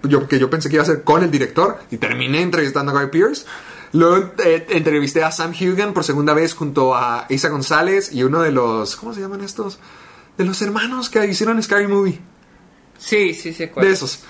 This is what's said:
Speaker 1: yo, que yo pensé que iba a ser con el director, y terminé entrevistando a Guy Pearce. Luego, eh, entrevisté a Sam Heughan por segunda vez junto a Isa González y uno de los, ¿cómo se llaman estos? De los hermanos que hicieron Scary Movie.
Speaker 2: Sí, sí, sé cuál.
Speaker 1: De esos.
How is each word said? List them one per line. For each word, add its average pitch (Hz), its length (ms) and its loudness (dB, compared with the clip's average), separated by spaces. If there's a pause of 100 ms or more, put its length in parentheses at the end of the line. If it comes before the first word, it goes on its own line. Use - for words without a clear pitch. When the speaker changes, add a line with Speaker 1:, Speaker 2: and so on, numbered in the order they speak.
Speaker 1:
yo, 139 260 2
que 139 100 2
yo 131 120 2
pensé 156 180 -2
que 143 80 0
iba 151 60 6
a 147 40 -2
ser 160 180 0
con 160 180 4
el 175 80 2
director, 147 480 0 (120)
y 117 60 -6
terminé 127 460 -2
entrevistando 143 500 -2
a 139 100 0
Guy 135 80 -4
Pearce. 202 360 2 (460)
Luego, 180 400 4 (120)
eh, 165 260 2
entrevisté 151 540 2
a 160 60 0
Sam 165 280 -6
Heughan 185 360 0
por 165 100 0
segunda 147 300 2
vez 160 200 2
junto 135 400 0
a 120 360 -2
Isa 135 180 0
González 160 640 0
y 127 120 0
uno 156 180 2
de 160 100 2
los, 113 440 0
¿cómo 226 180 -12
se 202 80 -10
llaman 196 180 -10
estos? 196 380 -10 (580)
De 180 80 0
los 190 160 -2
hermanos 226 480 -4
que 214 180 0
hicieron 220 360 0
Scary 202 240 0
Movie. 196 340 0 (800)
Speaker 2:
Sí, 196 360 -2
sí, 165 200 -10
sé 160 160 -8
cuál. - 160 2
Speaker 1:
De 196 60 6
esos. 147 380 -6